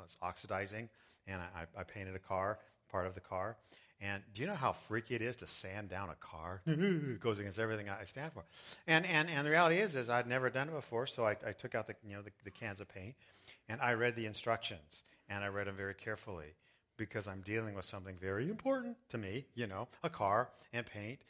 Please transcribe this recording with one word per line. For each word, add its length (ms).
it's 180
oxidizing, 680
and 140
I, 200
I, 40
I 20
painted 320
a 40
car, 400
part 180
of 60
the 80
car. 360
And 220
do 80
you 60
know 80
how 160
freaky 440
it 60
is 160
to 100
sand 420
down 200
a 60
car? 480
<laughs> 40
It 520
goes 200
against 200
everything 300
I 160
stand 260
for. 140
And, 180
and, 240
and 160
the 60
reality 260
is, 180
is 140
I'd 180
never 220
done 200
it 40
before, 320
so 200
I, 100
I 60
took 240
out 120
the, 80
you 80
know, 60
the, 100
the 60
cans 280
of 80
paint, 280
and 140
I 120
read 220
the 100
instructions, 800
and 160
I 40
read 200
'em 80
very 180
carefully, 600
because 300
I'm 140
dealing 340
with 100
something 320
very 320
important 460
to 80
me, 280
you 120
know, 200
a 60
car 400
and 140
paint 340